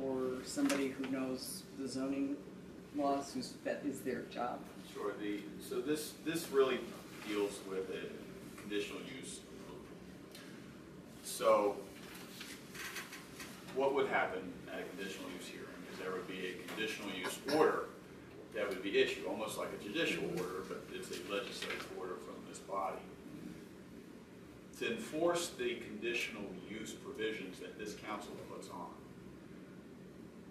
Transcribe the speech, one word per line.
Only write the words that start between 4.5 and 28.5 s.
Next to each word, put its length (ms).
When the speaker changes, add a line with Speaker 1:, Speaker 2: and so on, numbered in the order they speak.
Speaker 2:
Sure. 260
The, 200
so 120
this, 320
this 260
really 280
deals 320
with 220
a 720
conditional 400
use 200
approval. 420
So 520
what 200
would 140
happen 440
at 80
a 20
conditional 420
use 80
hearing 220
is 60
there 140
would 160
be 200
a 200
conditional 460
use 240
order 280
that 140
would 140
be 160
issued, 280
almost 300
like 120
a 20
judicial 420
order, 320
but 240
it's 160
a 240
legislative 540
order 180
from 180
this 100
body. 420
To 120
enforce 580
the 260
conditional 680
use 240
provisions 680
that 180
this 160
council 380